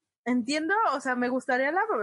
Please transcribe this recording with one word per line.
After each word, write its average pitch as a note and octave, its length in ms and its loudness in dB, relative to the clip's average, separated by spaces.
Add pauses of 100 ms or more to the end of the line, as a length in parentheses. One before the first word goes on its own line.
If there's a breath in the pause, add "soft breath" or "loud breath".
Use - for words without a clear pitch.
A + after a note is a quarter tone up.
(240)
entiendo, C#4 520 0 (180)
o C#4 80 -2
sea, B3+ 140 -2
me B3 140 0
gustaría C4 420 0
la, F4+ 100 2 (220)